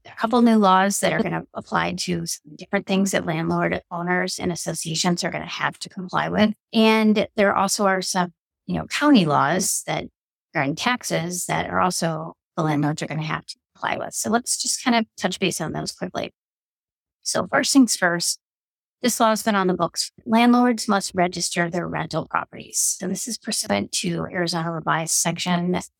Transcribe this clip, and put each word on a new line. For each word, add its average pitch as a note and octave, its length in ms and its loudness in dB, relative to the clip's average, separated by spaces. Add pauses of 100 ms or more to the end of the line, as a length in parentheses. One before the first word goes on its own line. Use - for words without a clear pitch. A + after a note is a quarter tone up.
a - 140 -20
couple A#3 240 2
new A3+ 140 8
laws G3 420 6
that F3 140 2
are D#3+ 100 0
gonna E3 220 -4 (100)
apply F3 380 -4
to F3 340 -4
some - 300 -10
different F#3+ 320 -4
things G3 240 2
that - 120 0
landlord E3+ 580 -2 (100)
owners F3+ 480 -2
and F#3 100 -2
associations E3 720 -2
are F3 80 -4
gonna D#3 160 -6
have - 320 -4
to - 100 -12
comply E3 400 -4
with. G#3 260 2 (180)
And A3 640 4
there G3+ 180 4
also G3 320 0
are F#3+ 160 0
some, F3 300 -2 (340)
you F3+ 80 -4
know, D#3 120 -4
county C#4 400 4
laws C#3+ 600 0
that D#3 200 -4 (500)
are D#3 80 2
in E3+ 100 -2
taxes F3 720 -2
that E3 240 -2
are F3+ 100 0
also E3 540 -2 (220)
the E3 80 0
landlords D3+ 360 0
are D#3+ 60 -6
gonna D#3 160 -6
have D#3 240 -6
to - 100 -16 (180)
comply - 220 -4
with. - 180 -8
So - 140 -4
let's A#3 320 -2
just - 220 -4
kind A#3 140 4
of A3 100 2 (100)
touch F#3 220 -4
base F3 220 -2
on D#3 120 -4
those D3+ 200 -6
quickly. - 420 -8 (880)
So - 240 -2
first - 260 0
things C4+ 220 6
first, F3 460 0 (640)
this B3 180 0
law A3+ 80 6
has G#3+ 140 2
been A3 120 0
on F#3+ 120 2
the F#3 80 2
books. - 360 -4 (140)
Landlords A#3+ 640 4
must G3+ 260 0
register F3 540 0
their E3+ 180 -4
rental D#3+ 400 -4
properties. - 720 -4
So - 80 -8
this G3 220 -6
is A3 80 -8
pursuant G3+ 560 -4
to E3 400 -4
Arizona E3+ 400 -2
Revised D#3+ 400 -2
Section F3 680 0 (220)